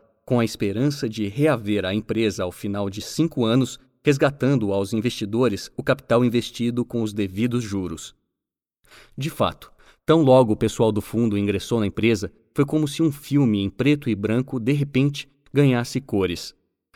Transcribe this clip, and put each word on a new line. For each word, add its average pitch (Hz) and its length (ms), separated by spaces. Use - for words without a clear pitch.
com 123 140
a 117 60
esperança 117 640
de 110 180
reaver 104 580
a 92 80
empresa 107 520
ao 90 80
final 101 360
de 101 140
cinco 151 420
anos, 120 360
resgatando 139 680
aos 98 200
investidores 110 840
o - 60
capital 123 420
investido 120 600
com 117 180
os 107 100
devidos 110 520
juros. 92 500
De 135 100
fato, - 440
tão 160 160
logo 127 300
o 101 40
pessoal 110 360
do 101 80
fundo 110 360
ingressou 101 440
na 104 60
empresa, 104 460
foi 143 100
como 156 220
se 147 160
um 160 80
filme 131 520
em 98 60
preto 143 400
e 110 60
branco, 117 460
de 117 120
repente, 143 560
ganhasse 131 480
cores. 90 540